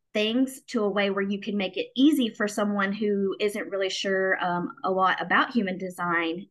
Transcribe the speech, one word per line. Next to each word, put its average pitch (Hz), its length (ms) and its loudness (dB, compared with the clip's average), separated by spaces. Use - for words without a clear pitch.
things 226 540 0
to 214 180 0
a 202 40 2
way 196 200 2
where 196 120 0
you 196 200 -2
can 202 160 -4
make 190 180 -2
it - 120 -4
easy 269 320 4
for 208 180 -2
someone 202 460 0
who 202 480 0
isn't 208 280 -2
really 190 200 -2
sure, 190 520 0
um, 175 300 -2
a 190 40 0
lot 185 320 2
about 208 300 2
human 190 260 0
design 175 720 -2